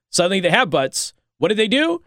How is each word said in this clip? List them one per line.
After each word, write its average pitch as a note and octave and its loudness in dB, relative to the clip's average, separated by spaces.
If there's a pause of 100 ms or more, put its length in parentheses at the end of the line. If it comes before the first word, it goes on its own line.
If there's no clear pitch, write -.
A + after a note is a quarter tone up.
(120)
Suddenly F#3 0
they F3 0
have G#3+ 2
butts. C3+ -4 (240)
What D#3+ 2
did G#3 -2
they A3 0
do? D#4+ 0